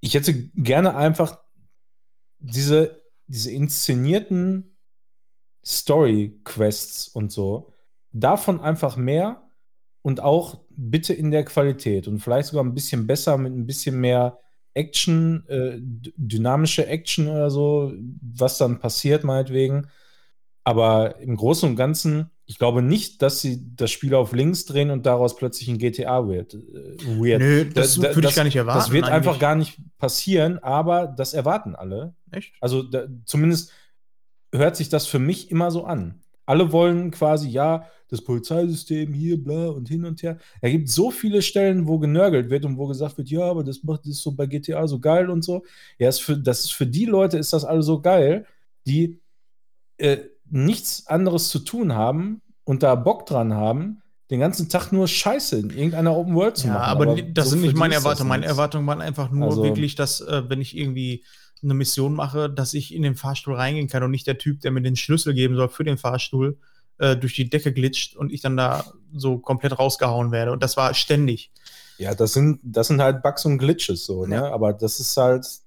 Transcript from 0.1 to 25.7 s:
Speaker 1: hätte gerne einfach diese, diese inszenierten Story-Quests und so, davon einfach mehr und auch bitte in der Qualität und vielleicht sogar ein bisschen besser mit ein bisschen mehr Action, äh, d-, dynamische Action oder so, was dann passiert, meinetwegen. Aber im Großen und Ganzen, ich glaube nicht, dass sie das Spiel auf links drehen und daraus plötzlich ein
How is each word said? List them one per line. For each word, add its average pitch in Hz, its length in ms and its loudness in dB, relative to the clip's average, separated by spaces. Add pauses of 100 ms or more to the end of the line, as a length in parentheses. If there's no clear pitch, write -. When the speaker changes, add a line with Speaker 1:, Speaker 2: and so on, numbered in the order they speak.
Speaker 1:
hätte 143 180 2 (220)
gerne 147 420 2
einfach 156 420 2 (1000)
diese, 147 640 0 (240)
diese 139 240 -8
inszenierten 180 1300 -2 (880)
Story-Quests 107 1400 0
und 107 240 -6
so, 101 400 -6 (400)
davon 160 480 0
einfach 156 360 -2
mehr 156 460 -2 (600)
und 135 180 -2
auch 156 400 2 (100)
bitte 143 440 -2
in 151 160 -2
der 151 140 2
Qualität 131 640 0
und 104 120 -4
vielleicht 131 280 0
sogar 143 160 -2
ein 123 100 -4
bisschen 127 320 -4
besser 143 320 2
mit 131 140 -2
ein 123 140 -6
bisschen 131 340 -4
mehr 123 380 2 (360)
Action, 160 760 0
äh, 127 320 -4
d-, 123 360 -12
dynamische 127 680 0
Action 160 400 -2
oder 151 240 0
so, 147 420 0 (300)
was 123 360 0
dann 120 200 2
passiert, 143 460 0
meinetwegen. 135 640 0 (720)
Aber 113 580 4
im 127 160 -4
Großen 147 320 2
und 120 80 0
Ganzen, 151 540 0 (140)
ich - 140 -16
glaube 120 240 4
nicht, 175 400 0
dass 139 180 2
sie 123 340 -6
das 120 160 -2
Spiel 135 240 -2
auf 123 180 2
links 151 340 0
drehen 143 240 0
und 135 160 -2
daraus 123 280 2
plötzlich 120 340 -6
ein 117 100 -2